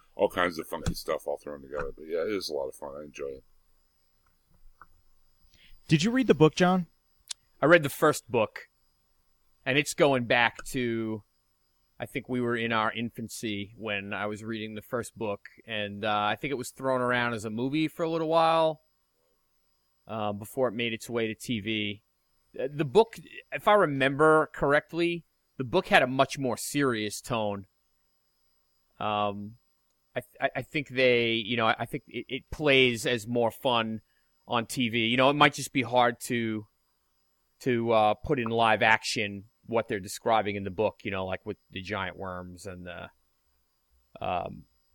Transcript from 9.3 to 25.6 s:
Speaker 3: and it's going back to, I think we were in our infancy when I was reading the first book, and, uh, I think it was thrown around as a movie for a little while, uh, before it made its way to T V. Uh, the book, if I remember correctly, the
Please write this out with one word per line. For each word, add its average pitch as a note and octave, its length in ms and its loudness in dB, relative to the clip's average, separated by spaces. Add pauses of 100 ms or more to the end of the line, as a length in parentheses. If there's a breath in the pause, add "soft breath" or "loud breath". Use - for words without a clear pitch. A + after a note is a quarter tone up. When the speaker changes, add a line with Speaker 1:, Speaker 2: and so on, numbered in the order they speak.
Speaker 3:
and C3 120 0
it's D3 160 -2
going C3+ 320 4
back A#2 400 2
to, A2+ 580 -4 (760)
I B2 80 -8
think B2 220 -10
we B2 140 -2
were A#2+ 160 -2
in A#2 160 -2
our A2 180 0
infancy A2 840 -8
when G2+ 360 -6
I G2 120 -4
was G#2+ 180 -8
reading A2 320 -8
the G#2+ 60 -10
first - 360 -8
book, G2+ 220 -6 (260)
and, G#2 380 -6
uh, G#2 220 0
I G#2+ 100 0
think C3+ 160 -6
it C3+ 60 -2
was B2 140 -8
thrown C3 280 -2
around B2 340 0
as A2 120 -8
a A#2 40 -6
movie C3+ 380 -2
for - 160 -6
a D#3+ 60 -2
little D#3+ 180 -2
while, D#3+ 540 2 (1300)
uh, G#2 260 -4
before A2 340 -4
it G#2 60 -4
made A#2 180 -4
its A2 180 -10
way A#2 180 -2
to A2 60 -6
T A2+ 280 -6
V. G#2 420 -4 (560)
Uh, B2 100 -4
the D3 140 -4
book, F#3 340 2 (360)
if D3 160 0
I G#3+ 40 8
remember D3+ 800 4
correctly, E3 680 0 (340)
the C3+ 60 -6